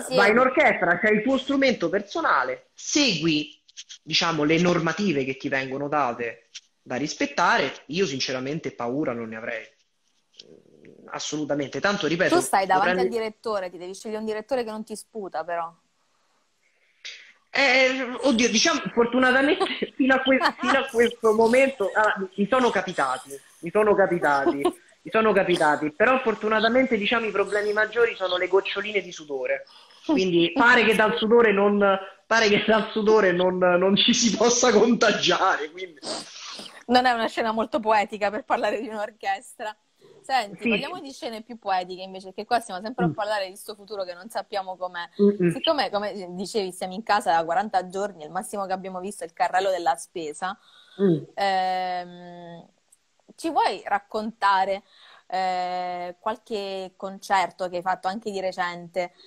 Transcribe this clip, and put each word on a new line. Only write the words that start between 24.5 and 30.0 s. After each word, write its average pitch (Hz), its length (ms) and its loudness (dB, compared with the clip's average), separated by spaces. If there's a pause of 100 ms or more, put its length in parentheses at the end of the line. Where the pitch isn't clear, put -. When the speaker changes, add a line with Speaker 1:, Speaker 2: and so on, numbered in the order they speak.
Speaker 1:
<laughs> - 440 -6
Speaker 2:
mi 160 80 -14
sono 220 220 4
capitati, 160 600 2
però 254 280 4
fortunatamente, 220 760 2
diciamo, 220 300 0
i 208 60 -2
problemi 202 400 0
maggiori 214 420 2
sono 180 220 -2
le 180 100 0
goccioline 196 560 0
di 180 80 -14
sudore, 139 540 -6 (400)